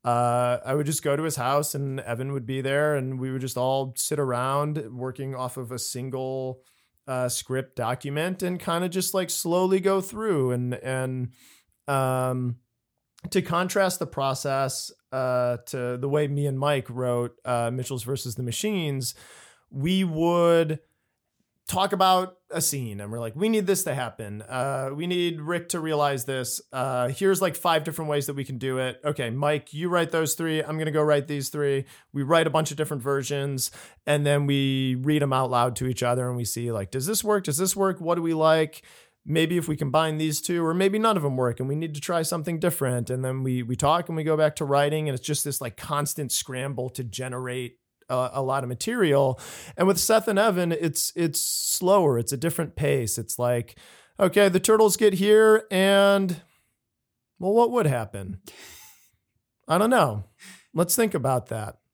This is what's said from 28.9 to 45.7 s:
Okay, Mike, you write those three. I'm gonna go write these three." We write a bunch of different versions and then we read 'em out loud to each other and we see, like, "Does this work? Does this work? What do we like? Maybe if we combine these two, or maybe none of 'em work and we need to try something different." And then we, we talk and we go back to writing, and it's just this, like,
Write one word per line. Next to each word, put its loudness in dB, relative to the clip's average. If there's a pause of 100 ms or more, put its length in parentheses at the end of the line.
Okay, -2
Mike, -2
you -4
write 0
those 0
three. -2
I'm -6
gonna -2
go 2
write 2
these -4
three." -2 (280)
We -2
write 4
a 2
bunch 2
of -10
different -4
versions -2 (340)
and 2
then 4
we 2
read 2
'em 0
out 2
loud 2
to -2
each -2
other 2
and -4
we -4
see, -4
like, -4
"Does -4
this -2
work? 2
Does -2
this 0
work? 0
What 0
do 0
we 0
like? 2 (460)
Maybe 2
if 0
we -2
combine 2
these -2
two, 0
or 2
maybe 2
none 4
of 0
'em 0
work 0
and -4
we -2
need -4
to -8
try 0
something -2
different." 0
And -2
then -2
we, 0
we -2
talk 2
and -4
we -2
go 2
back 4
to -4
writing, 2
and -2
it's -10
just -2
this, -4
like, -8